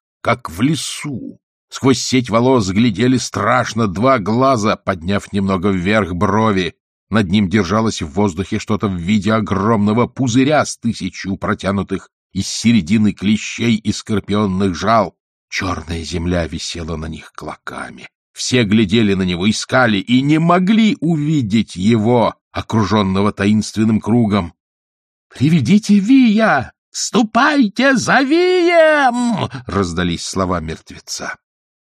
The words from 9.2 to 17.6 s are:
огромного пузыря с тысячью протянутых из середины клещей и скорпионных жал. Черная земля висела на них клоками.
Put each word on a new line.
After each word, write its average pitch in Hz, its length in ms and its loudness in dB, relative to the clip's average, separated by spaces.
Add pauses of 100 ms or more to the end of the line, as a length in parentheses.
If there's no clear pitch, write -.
огромного 107 720 0
пузыря 131 580 0
с - 140 -8
тысячью 95 580 -6
протянутых 95 760 -4 (220)
из 98 160 -4
середины 107 640 2
клещей - 600 -2
и 107 160 -2
скорпионных 98 840 -2
жал. 98 400 0 (320)
Черная 85 540 -8
земля 85 460 -2
висела 82 480 -8
на 78 100 -10
них 78 260 -14
клоками. - 760 -14 (240)